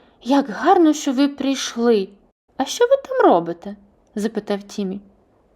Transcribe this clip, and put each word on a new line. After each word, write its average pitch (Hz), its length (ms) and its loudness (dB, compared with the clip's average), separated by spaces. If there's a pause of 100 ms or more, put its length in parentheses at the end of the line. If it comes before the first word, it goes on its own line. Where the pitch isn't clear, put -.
(220)
Як 277 260 0
гарно, 320 440 4
що 294 200 -4
ви 277 160 2
прийшли. 240 800 -2 (480)
А 262 80 -4
що 453 200 0
ви 523 120 4 (120)
там 494 220 2
робите?» 170 460 -2 (380)
запитав 208 480 -6
Тімі. 202 380 -8 (560)